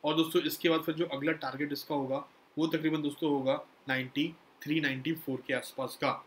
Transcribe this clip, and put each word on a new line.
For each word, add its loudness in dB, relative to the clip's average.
और 2
दोस्तों 4
इसके 0
बाद 6
फिर -2
जो 0
अगला -2
target -4
इसका -4
होगा 0
वो 2
तकरीबन 0
दोस्तों 0
होगा 2
नाइंटी 0
थ्री, 0
नाइंटी -2
फ़ोर -6
के 0
आसपास -4
का। 2